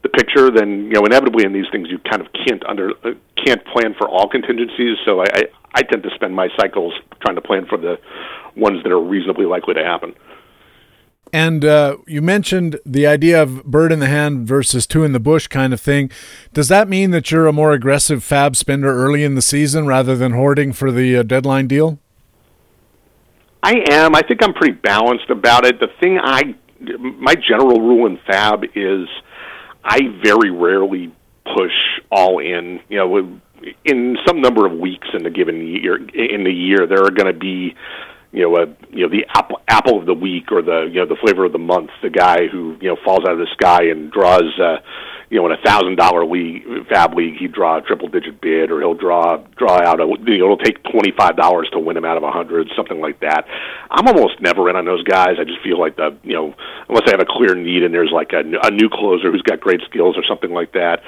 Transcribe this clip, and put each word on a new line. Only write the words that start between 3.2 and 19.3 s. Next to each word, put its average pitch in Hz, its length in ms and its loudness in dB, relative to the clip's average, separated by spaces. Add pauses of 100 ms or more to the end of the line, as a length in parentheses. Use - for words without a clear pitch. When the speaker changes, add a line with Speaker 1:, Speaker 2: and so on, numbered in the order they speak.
Speaker 1:
can't 127 220 0
plan 113 320 -2
for 104 100 -2
all 95 180 0
contingencies. 117 800 -4
So 95 160 2
I, 95 140 0
I, 98 80 2 (320)
I 127 80 2
tend - 200 -2
to 98 120 -8
spend 92 200 -6
my 92 140 -2 (100)
cycles 90 360 -2 (260)
trying 90 140 -2
to 87 80 -6
plan 95 240 -2
for 107 100 -4
the 87 220 -4 (580)
ones 101 280 0
that 90 80 0
are 90 80 4
reasonably 92 440 -2
likely 87 300 -2
to 80 100 -2
happen. 85 300 -6 (1160)
Speaker 2:
And, 160 320 0
uh, 147 440 4
you 151 160 -6
mentioned 180 640 0
the 143 200 2
idea 156 360 4
of 131 220 -4
bird 160 280 2
in 160 60 0
the 139 80 0
hand 143 420 -2
versus 131 380 0
two 156 180 0
in 147 80 0
the 123 80 0
bush 151 260 0
kind 131 280 -2
of - 60 -6
thing. 143 300 -2 (440)
Does 143 140 0
that 196 200 4
mean 190 220 0
that 170 200 -2
you're 160 160 4
a 151 60 4
more 151 200 2
aggressive 135 520 0
fab 127 320 2
spender 139 380 0
early 143 300 0
in 139 100 0